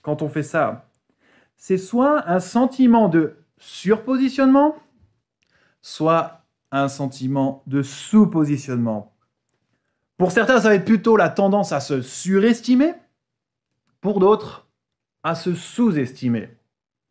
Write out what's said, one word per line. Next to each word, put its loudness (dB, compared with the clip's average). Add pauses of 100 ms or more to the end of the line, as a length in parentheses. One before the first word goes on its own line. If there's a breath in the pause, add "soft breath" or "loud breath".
quand -6
on -6
fait -6
ça ? -4 (680)
C'est -2
soit 0
un 0
sentiment 2
de 0 (200)
surpositionnement, 0 (1080)
soit -2 (300)
un -2
sentiment -4
de -2
sous-positionnement. 0 (1040)
Pour 0
certains, 2
ça 0
va 6
être -2
plutôt 2
la 2
tendance -2
à -2
se -4
surestimer, 0 (1080)
pour -2
d'autres, 0 (540)
à -4
se -4
sous-estimer. -2 (600)